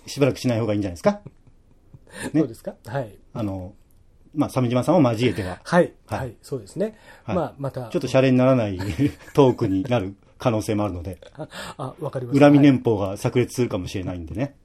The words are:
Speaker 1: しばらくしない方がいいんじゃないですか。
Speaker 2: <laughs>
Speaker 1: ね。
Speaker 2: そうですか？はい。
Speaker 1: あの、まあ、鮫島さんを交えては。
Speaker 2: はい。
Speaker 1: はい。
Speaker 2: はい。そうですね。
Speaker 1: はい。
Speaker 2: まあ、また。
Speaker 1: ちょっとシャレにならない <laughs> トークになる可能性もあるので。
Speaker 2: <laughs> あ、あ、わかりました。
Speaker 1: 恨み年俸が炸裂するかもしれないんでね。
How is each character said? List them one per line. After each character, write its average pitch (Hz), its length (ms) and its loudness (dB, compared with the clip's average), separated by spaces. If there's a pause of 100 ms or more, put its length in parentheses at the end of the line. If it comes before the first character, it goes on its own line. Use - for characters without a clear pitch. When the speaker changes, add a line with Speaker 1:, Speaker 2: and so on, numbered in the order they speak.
Speaker 1:
し - 140 -10
ば 139 60 6
ら 123 60 2
く - 60 -12
し - 80 -8
な 123 80 2
い 110 60 0
方 117 60 -2
が 107 80 -2
い - 20 0
い - 20 0
ん 104 40 -2
じ 101 40 -4
ゃ 95 40 -6
な - 20 -8
い - 20 -12
で - 40 -12
す - 40 -12
か。 202 200 0 (520)
Speaker 2:
<laughs> - 580 -16
Speaker 1:
ね。 151 80 2
Speaker 2:
そ 156 40 2
う 131 40 -4
で 113 60 -16
す - 80 -20
か？ 208 140 -12 (100)
は 139 140 -6
い。 107 180 -12 (140)
Speaker 1:
あ 120 100 -8
の、 95 320 -10 (600)
ま 143 140 -2
あ、 - 20 -12
鮫 127 180 0
島 123 140 2
さ 147 100 2
ん 180 40 4
を 139 140 6
交 117 200 0
え - 20 0
て 113 100 -6
は。 90 220 -10
Speaker 2:
は 175 160 2
い。 160 120 0 (140)
Speaker 1:
は 214 100 -6
い。 - 40 -6
Speaker 2:
は 135 60 -6
い。 113 160 -16
そ - 140 -10
う 120 40 -12
で 98 60 -18
す - 100 -20
ね。 208 200 -6 (280)
Speaker 1:
は - 80 -8
い。 196 40 -2
Speaker 2:
ま 170 60 -2
あ、 135 160 -8
ま 139 120 -8
た。 123 180 -10
Speaker 1:
ち - 80 -6
ょ - 20 -2
っ - 40 -2
と 139 60 -6
シ 131 80 -2
ャ 131 40 6
レ 131 100 4
に 127 60 6
な 127 80 6
ら 131 120 6
な 113 120 0
い 95 100 -6 (240)
<laughs> - 320 -4
ト 131 180 6
ー - 20 -8
ク 117 140 -2
に 95 160 0
な 120 160 0
る 98 160 -8 (220)
可 127 120 0
能 110 100 0
性 107 140 -4
も 104 100 0
あ 104 40 -2
る 95 40 -6
の 87 100 -10
で。 92 240 -12
Speaker 2:
<laughs> - 120 -20
あ、 151 100 -14 (300)
あ、 131 220 -10
わ 139 100 -8
か - 100 -8
り 123 60 -8
ま 120 80 -2
し 139 40 4
た。 143 80 10
Speaker 1:
恨 147 80 8
み 143 60 8
年 139 220 6
俸 113 160 2
が 98 180 -4
炸 123 140 -4
裂 123 240 0
す 127 80 -2
る 120 60 0
か 107 100 -4
も 90 80 -6
し - 100 -10
れ 92 80 -6
な 87 100 -6
い 87 40 -10
ん 85 80 -12
で 80 80 -14
ね。 127 300 -6